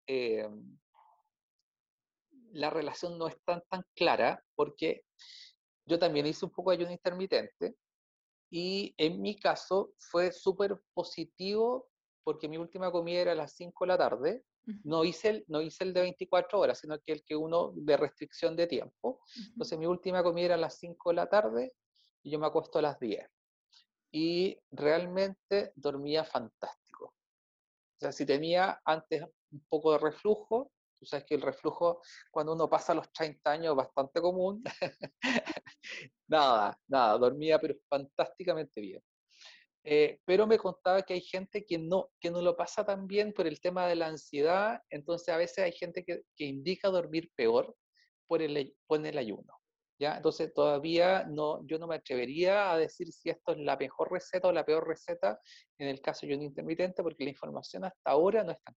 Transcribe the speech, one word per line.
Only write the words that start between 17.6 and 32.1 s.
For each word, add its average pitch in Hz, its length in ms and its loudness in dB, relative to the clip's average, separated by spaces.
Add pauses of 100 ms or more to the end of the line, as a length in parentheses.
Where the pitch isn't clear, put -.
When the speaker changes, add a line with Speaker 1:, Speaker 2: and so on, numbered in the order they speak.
Speaker 1:
de 151 220 4
restricción 151 580 -4
de 170 120 2
tiempo. 131 540 -6 (160)
Speaker 2:
Ujú. 208 140 -14
Speaker 1:
Entonces, 180 280 -6
mi 160 60 -2
última 180 360 0
comida 175 240 2
era 175 100 6
a 170 40 2
las - 180 -2
cinco 170 320 -4
de 170 60 4
la 175 140 2
tarde, 226 440 2 (500)
y 143 80 -12
yo 151 80 0
me 151 80 2
acuesto 156 320 0
a - 40 4
las 147 160 -2
diez. 110 280 -4 (840)
Y 170 480 0 (120)
realmente 180 1040 0
dormía 143 480 -2
fantástico. - 920 -10 (840)
O - 20 -20
sea, 143 120 -2
si 143 140 -4
tenía 165 600 2
antes 160 380 -2 (280)
un 147 160 -18
poco 156 260 4
de 151 40 6
reflujo, 214 760 0 (280)
tú - 60 -20
sabes - 200 -8
que 151 100 0
el 135 60 -2
reflujo, 156 600 -2 (280)